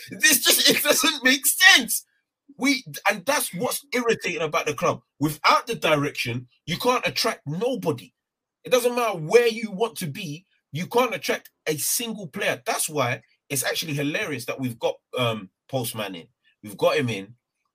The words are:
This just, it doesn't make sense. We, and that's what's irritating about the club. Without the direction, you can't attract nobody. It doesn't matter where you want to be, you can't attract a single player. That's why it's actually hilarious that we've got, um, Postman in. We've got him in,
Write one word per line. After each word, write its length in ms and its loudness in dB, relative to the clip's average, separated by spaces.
This 300 2
just, 280 4
it 140 4
doesn't 400 2
make 240 4
sense. 580 4
We, 260 0
and 160 0
that's 300 0
what's 380 -4
irritating 500 -2
about 240 -2
the 80 -2
club. 280 -2
Without 480 2
the 80 -4
direction, 720 -2
you 100 -4
can't 300 0
attract 400 -4
nobody. 640 -4
It 80 -12
doesn't 240 2
matter 200 0
where 300 4
you 240 -2
want 280 -2
to 100 -6
be, 360 -10
you 140 -6
can't 280 2
attract 360 -4
a 100 -2
single 500 -4
player. 400 -4
That's 220 -2
why 340 -2
it's 160 -2
actually 300 -4
hilarious 520 -4
that 140 -6
we've 180 -4
got, 180 -2
um, 320 -2
Postman 460 -4
in. 120 -14
We've 140 -14
got 200 2
him 120 0
in, 260 -6